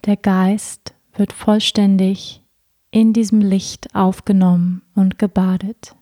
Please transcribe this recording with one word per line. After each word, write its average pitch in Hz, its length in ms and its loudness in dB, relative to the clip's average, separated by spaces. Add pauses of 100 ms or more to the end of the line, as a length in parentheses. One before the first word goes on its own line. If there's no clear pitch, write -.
Der 202 120 0
Geist 190 760 -2 (180)
wird 202 200 -2
vollständig 196 1080 0 (480)
in 220 220 2
diesem 214 280 2
Licht - 540 -4
aufgenommen 185 840 0 (140)
und 190 240 0
gebadet. 185 840 -4